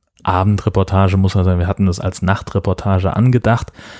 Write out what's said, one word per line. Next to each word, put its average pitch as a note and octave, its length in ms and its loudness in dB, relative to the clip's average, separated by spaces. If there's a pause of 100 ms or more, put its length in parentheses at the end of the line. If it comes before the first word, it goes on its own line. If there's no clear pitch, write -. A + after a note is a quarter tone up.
(220)
Abendreportage, F#2+ 920 2
muss F#2+ 180 2
man F#2 120 2
sagen. F2+ 140 2
Wir E2+ 60 0
hatten G2 200 0
das F2+ 120 0
als - 220 -6
Nachtreportage F#2+ 960 -2
angedacht. A#2+ 560 2 (280)